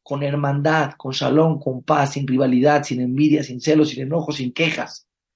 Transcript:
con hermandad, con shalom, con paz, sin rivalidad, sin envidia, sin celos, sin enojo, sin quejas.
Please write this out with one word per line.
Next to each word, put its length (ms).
con 220
hermandad, 760
con 140
shalom, 480
con 240
paz, 300
sin 120
rivalidad, 580
sin 180
envidia, 420
sin 180
celos, 280
sin 120
enojo, 300
sin 200
quejas. 560